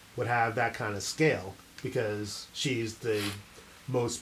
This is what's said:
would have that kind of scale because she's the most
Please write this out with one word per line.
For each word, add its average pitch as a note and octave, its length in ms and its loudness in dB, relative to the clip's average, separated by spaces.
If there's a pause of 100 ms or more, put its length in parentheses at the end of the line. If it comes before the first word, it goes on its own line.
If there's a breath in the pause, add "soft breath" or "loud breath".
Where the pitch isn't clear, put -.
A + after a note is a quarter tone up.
(160)
would A#2 120 0
have A#2 280 4
that B2 200 2
kind G#2+ 200 -2
of G2 60 -4
scale G#2 540 2 (260)
because G#2 720 -2
she's A2+ 420 -2
the G#2+ 280 0 (640 loud breath)
most A#2+ 340 0